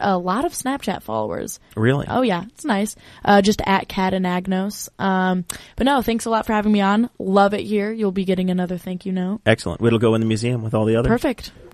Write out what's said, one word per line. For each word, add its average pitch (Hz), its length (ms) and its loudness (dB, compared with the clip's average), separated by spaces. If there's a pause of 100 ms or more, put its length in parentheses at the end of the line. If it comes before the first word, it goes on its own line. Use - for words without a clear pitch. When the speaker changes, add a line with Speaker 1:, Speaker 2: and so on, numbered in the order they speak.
Speaker 1:
A 190 160 2
lot 185 260 -2
of 339 80 -2
Snapchat 262 500 -4
followers. 107 560 -6 (160)
Speaker 2:
Really? 120 320 2
Speaker 1:
Oh, - 140 0
yeah. 190 280 0
It's - 180 -16
nice. 214 300 -2 (280)
Uh, 202 160 6
just 208 240 2
at 196 240 0
Kat 190 240 0
Anagnos. 185 840 -2
Um, 185 480 0 (300)
but - 100 0
no, 269 160 4
thanks 226 240 -2
a 226 40 -2
lot 220 140 0
for - 80 -2
having 214 200 2
me 208 100 4
on. 208 260 2 (100)
Love 196 360 4
it 202 100 -4
here. 208 260 0
You'll 214 220 -2
be 190 140 -2
getting 185 240 0
another 180 260 -2
thank 180 300 -10
you 190 60 -4
note. 185 340 -2
Speaker 2:
Excellent. 208 340 0
It'll 113 180 2
go 110 160 2
in 113 60 0
the 113 60 0
museum 113 360 -2
with 110 120 -4
all 110 100 2
the 110 120 2
others. 120 120 2
Speaker 1:
Perfect. 247 420 -2 (240)